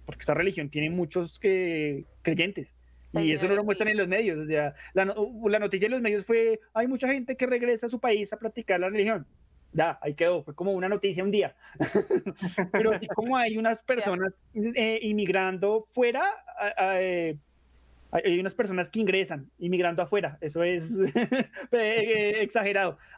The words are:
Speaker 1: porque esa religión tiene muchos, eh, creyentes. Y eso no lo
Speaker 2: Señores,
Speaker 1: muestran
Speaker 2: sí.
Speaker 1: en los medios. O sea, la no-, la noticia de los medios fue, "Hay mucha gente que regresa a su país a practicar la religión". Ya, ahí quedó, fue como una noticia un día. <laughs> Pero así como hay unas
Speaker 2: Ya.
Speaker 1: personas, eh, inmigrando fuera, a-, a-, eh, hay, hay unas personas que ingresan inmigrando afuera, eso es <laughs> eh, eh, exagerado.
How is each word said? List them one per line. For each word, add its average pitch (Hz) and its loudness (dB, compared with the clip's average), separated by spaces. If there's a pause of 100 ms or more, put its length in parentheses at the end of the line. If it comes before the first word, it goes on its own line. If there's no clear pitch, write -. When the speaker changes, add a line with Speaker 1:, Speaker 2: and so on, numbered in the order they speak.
Speaker 1:
porque - -16
esa 151 2
religión 165 0
tiene 151 -2
muchos, 175 -4
eh, 165 0 (200)
creyentes. 170 -2 (400)
Y 160 2
eso 156 0
no 180 2
lo 202 4
Speaker 2:
Señores, 208 -2
Speaker 1:
muestran 208 0
Speaker 2:
sí. 214 2
Speaker 1:
en 214 2
los 190 2
medios. 185 0
O 156 -6
sea, 147 0 (200)
la 190 2
no-, 202 -4 (320)
la 208 4
noticia 190 0
de 233 2
los 254 0
medios 208 0
fue, 226 4 (140)
"Hay 226 2
mucha 262 -2
gente 262 -2
que 254 0
regresa 240 0
a 233 -2
su 240 -6
país 214 0
a 208 -10
practicar 214 -2
la 180 0
religión". 202 0 (460)
Ya, 160 2
ahí 147 -4
quedó, 165 2
fue 147 -14
como 196 -2
una 185 -2
noticia 196 -2
un 202 0
día. 196 0 (240)
<laughs> 190 -2
Pero 220 4
así 202 -2
como 233 -2
hay 226 0
unas 226 0
Speaker 2:
Ya. - -20
Speaker 1:
personas, 196 0 (200)
eh, 220 0
inmigrando 202 0
fuera, 247 2 (360)
a-, 202 0
a-, 185 0
eh, 170 -2 (760)
hay, 165 0 (120)
hay 175 2
unas 185 -4
personas 185 -2
que 220 -4
ingresan 185 0 (100)
inmigrando 175 0
afuera, 170 -2
eso 165 -4
es 175 -2
<laughs> 190 0
eh, 247 0 (240)
eh, 214 2
exagerado. 196 0 (200)